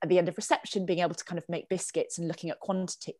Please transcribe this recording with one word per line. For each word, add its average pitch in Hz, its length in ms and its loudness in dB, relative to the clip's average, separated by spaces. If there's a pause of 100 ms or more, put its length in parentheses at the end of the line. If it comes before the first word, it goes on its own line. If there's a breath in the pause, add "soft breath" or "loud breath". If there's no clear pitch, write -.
at 165 60 2
the 180 80 8
end 175 120 6
of 175 80 -4
reception, - 480 0
being 175 140 2
able 170 160 2
to - 100 -10
kind 175 120 -4
of 160 120 -8
make 170 180 -4
biscuits - 500 -2
and 170 100 -2
looking 165 220 -6
at 151 100 -6
quantity. 185 600 -4